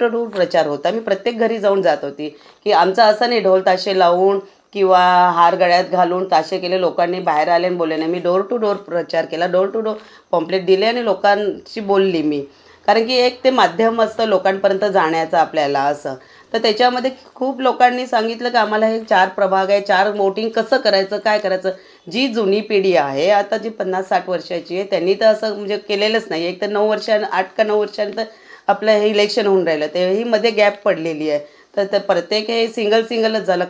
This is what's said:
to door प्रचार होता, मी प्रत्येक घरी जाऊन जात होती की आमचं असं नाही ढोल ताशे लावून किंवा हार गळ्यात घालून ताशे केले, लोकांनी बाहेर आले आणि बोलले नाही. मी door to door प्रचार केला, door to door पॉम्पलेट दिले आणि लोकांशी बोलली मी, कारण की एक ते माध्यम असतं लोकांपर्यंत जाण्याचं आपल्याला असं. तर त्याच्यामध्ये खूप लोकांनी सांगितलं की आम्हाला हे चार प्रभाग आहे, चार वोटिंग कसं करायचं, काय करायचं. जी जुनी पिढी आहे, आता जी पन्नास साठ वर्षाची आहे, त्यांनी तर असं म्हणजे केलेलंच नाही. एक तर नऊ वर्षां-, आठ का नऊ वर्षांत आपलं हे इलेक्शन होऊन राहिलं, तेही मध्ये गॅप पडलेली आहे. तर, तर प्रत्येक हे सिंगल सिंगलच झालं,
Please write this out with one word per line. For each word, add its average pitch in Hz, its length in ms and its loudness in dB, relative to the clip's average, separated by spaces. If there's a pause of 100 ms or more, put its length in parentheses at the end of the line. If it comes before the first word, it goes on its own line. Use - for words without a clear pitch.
to 233 60 0
door 233 200 -4
प्रचार 175 380 0
होता, 147 240 -4
मी 220 100 -4
प्रत्येक 220 380 -4
घरी 226 200 0
जाऊन 196 240 0
जात 156 200 2
होती 143 340 -10 (280)
की 202 80 0
आमचं 185 300 2
असं 214 260 4
नाही 240 120 0
ढोल 190 260 4
ताशे 185 320 0
लावून 185 400 4 (340)
किंवा 180 640 4
हार 170 220 4
गळ्यात 175 280 2
घालून 180 460 0
ताशे 165 280 0
केले, 180 220 -2
लोकांनी 175 400 -2
बाहेर 160 280 0
आले 175 180 2
आणि 180 100 -2
बोलले 160 200 -2
नाही. 160 140 -2
मी 180 100 -4
door 180 200 0
to 233 180 -4
door 208 160 -2
प्रचार 170 500 -4
केला, 160 220 -4
door 185 200 2
to 196 100 -6
door 220 160 -4 (380)
पॉम्पलेट 175 360 -2
दिले 190 200 2
आणि 240 180 -2
लोकांशी 202 760 -2
बोलली 196 420 0
मी, 147 220 -2 (420)
कारण 226 200 2
की 254 80 -2
एक 254 300 0
ते 254 60 4
माध्यम 226 520 2
असतं 220 220 -2
लोकांपर्यंत 196 600 0
जाण्याचं 165 520 0
आपल्याला 147 440 0
असं. 143 340 -4 (380)
तर 226 60 -2
त्याच्यामध्ये 247 520 0 (240)
खूप 254 260 -6
लोकांनी 247 460 2
सांगितलं 233 420 -2
की 240 80 -2
आम्हाला 214 300 2
हे 220 140 -2
चार 190 280 2
प्रभाग 190 420 0
आहे, 202 100 4
चार 202 300 2
वोटिंग 202 380 -2
कसं 226 280 0
करायचं, 196 420 0
काय 214 200 0
करायचं. 185 320 -2 (400)
जी 254 180 0
जुनी 214 320 0
पिढी 190 360 2
आहे, 143 340 0
आता 208 260 2
जी 214 120 -8
पन्नास 190 400 -6
साठ 180 200 -2
वर्षाची 170 460 -6
आहे, 196 100 -4
त्यांनी 190 300 0
तर 220 120 2
असं 214 280 2
म्हणजे 202 220 -6
केलेलंच 208 540 -2
नाही. 170 160 -4
एक 180 140 -8
तर 208 80 -4
नऊ 208 200 0
वर्षां-, 214 440 0
आठ 190 240 -2
का 220 80 2
नऊ 208 160 0
वर्षांत 208 400 -4 (480)
आपलं 202 220 2
हे 208 180 4
इलेक्शन 208 380 0
होऊन 190 180 2
राहिलं, 156 220 0
तेही 180 380 -2
मध्ये 226 260 0
गॅप 208 340 0
पडलेली 160 460 -2
आहे. 147 280 -6 (180)
तर, 202 160 0
तर 202 60 0
प्रत्येक 196 520 -2
हे 226 180 0
सिंगल 226 340 0
सिंगलच 220 400 -2
झालं, 180 280 -2